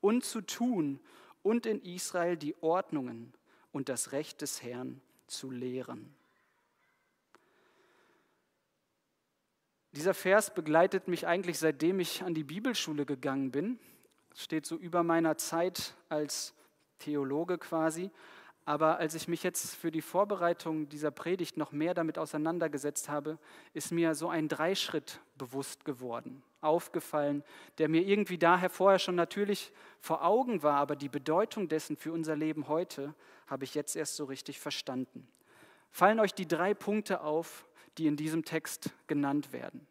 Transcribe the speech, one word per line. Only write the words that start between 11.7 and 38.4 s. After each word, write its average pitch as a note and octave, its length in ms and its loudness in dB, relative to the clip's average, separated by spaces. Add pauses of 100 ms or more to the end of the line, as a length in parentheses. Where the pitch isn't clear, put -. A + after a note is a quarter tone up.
ich - 220 -2
an F3+ 120 -2
die D#3 100 -2
Bibelschule D#3+ 640 -2
gegangen C3+ 440 -2
bin. F#3 280 -2 (520)
Es - 140 -14
steht D#3+ 220 -2
so E3 100 -6
über F3 260 0
meiner E3 360 4
Zeit - 560 -2 (160)
als D3+ 420 -4 (460)
Theologe D3 580 -2
quasi. E3 540 -2 (560)
Aber D#3 320 4
als D#3+ 160 -2
ich D#3+ 120 -8
mich E3+ 160 -2
jetzt - 320 -2
für - 160 -4
die D#3 120 -2
Vorbereitung E3+ 880 0
dieser D3+ 200 -2
Predigt F3 460 -4
noch D3+ 160 -4
mehr D#3 220 0
damit D#3+ 240 -2
auseinandergesetzt D3+ 880 -2
habe, D3+ 300 -4 (340)
ist - 180 -6
mir E3 240 2
so D#3 140 -4
ein D#3+ 200 0
Dreischritt D#3 760 -2 (160)
bewusst C3+ 480 -8
geworden, B2+ 560 -8 (180)
aufgefallen, D3+ 840 0 (360)
der D#3 100 4
mir D#3+ 140 4
irgendwie G3 340 2
daher F3 320 6
vorher F#3+ 300 8
schon F#3 160 0
natürlich G3+ 580 0 (280)
vor D3 220 -2
Augen G#3+ 400 4
war, D3 140 4
aber C#3+ 180 2
die C#3+ 140 -8
Bedeutung E3 600 0
dessen D#3 280 -2
für D#3+ 160 -8
unser D#3+ 240 -2
Leben D#3 320 -2
heute D3+ 460 -2 (320)
habe C3+ 180 -6
ich B2+ 100 -10
jetzt D3 220 -4
erst D#3 200 -4
so D3 100 -6
richtig C3+ 340 -10
verstanden. - 680 -6 (640)
Fallen G#3+ 300 6
euch G3+ 140 4
die F3+ 140 -4
drei F3 260 4
Punkte G3+ 480 -2
auf, D#3 440 -4 (320)
die D#3+ 80 2
in D3 100 4
diesem D#3 280 -2